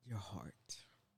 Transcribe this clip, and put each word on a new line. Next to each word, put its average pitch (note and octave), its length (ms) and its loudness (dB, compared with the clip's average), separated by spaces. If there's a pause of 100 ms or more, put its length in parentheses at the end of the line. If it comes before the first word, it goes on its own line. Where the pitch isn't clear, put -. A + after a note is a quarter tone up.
your A#2 140 4
heart. - 340 0 (640)